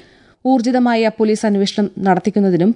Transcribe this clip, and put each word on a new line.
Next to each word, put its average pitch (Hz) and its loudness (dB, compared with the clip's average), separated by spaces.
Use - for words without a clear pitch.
ഊർജിതമായ 240 0
പോലീസ് 220 -2
അന്വേഷണം 202 -2
നടത്തിക്കുന്നതിനും 190 0